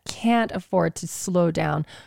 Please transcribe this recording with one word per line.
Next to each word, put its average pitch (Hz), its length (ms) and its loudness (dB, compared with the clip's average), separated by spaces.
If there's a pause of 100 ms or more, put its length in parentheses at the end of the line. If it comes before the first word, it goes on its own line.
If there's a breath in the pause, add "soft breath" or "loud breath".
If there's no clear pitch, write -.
can't 233 480 0
afford 175 440 0
to 170 100 -8
slow 175 440 0
down, 156 360 0 (200 loud breath)